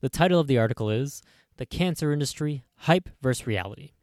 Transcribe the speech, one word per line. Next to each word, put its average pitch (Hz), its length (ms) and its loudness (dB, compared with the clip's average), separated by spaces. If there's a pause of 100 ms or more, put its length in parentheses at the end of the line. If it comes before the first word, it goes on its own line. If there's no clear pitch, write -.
The 135 80 -2
title 175 320 4
of 147 80 0
the 131 100 4
article 113 320 0
is 131 320 -4 (360)
The 127 60 -8
Cancer 160 480 -2
Industry, 147 520 -4 (140)
Hype 180 320 0 (120)
vs. 127 240 -2
Reality. 104 460 -6 (100)